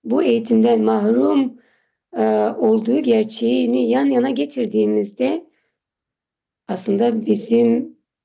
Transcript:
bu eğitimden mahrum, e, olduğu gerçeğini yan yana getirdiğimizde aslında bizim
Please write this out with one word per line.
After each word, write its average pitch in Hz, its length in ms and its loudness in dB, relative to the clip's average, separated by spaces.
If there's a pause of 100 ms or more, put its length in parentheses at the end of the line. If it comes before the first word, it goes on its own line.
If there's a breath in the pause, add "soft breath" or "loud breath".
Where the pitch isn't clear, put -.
bu 247 180 0
eğitimden 226 600 2
mahrum, 247 760 0 (560 soft breath)
e, 220 60 -2 (360)
olduğu 226 420 2
gerçeğini 233 880 0
yan 269 160 2
yana 262 240 2
getirdiğimizde 220 1160 -2 (1200)
aslında 214 580 -2
bizim 233 720 0 (260)